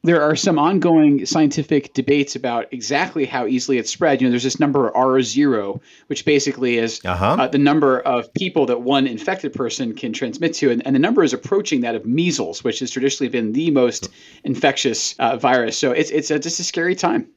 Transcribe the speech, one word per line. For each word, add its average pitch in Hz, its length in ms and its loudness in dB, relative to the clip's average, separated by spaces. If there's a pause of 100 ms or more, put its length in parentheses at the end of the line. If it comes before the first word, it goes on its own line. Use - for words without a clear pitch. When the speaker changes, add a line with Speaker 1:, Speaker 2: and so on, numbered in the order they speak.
Speaker 1:
There 170 160 4
are 151 140 2
some 160 240 0
ongoing 156 640 4
scientific 147 680 0
debates 139 420 0
about 120 380 -4
exactly 147 500 -2
how 127 240 -4
easily 127 300 0
it's 110 120 -4
spread. 143 300 0
You 127 80 2
know, 123 40 4
there's 120 120 0
this 131 160 -2
number 139 340 0
R 131 280 4
zero, 113 580 0 (280)
which - 180 -6
basically 131 520 0
is, 113 280 -2
Speaker 2:
Uh-huh. 95 340 0
Speaker 1:
uh, 131 80 2
the 135 100 -2
number 143 440 4
of 123 320 -2
people 175 320 0
that 120 160 -2
one 135 260 2
infected 143 460 -6
person 117 420 -6
can 120 160 -8
transmit 160 440 -4
to. 135 160 2
And, 120 140 -2
and 135 80 0
the 131 60 4
number 196 240 4
is 135 80 2
approaching 196 500 -2
that 117 140 -2
of 107 100 -8
measles, 135 600 -2
which 113 140 -2
has 123 120 -8
traditionally 135 380 -2
been 113 240 -2
the 156 180 0
most 123 380 0 (340)
infectious, 131 760 -2
uh, 123 180 0
virus. 113 400 0
So 131 160 0
it's, 156 180 -2
it's 151 200 -2
a, 151 60 0
just 165 220 -6
a 180 60 -6
scary 180 300 -2
time. 170 300 0 (120)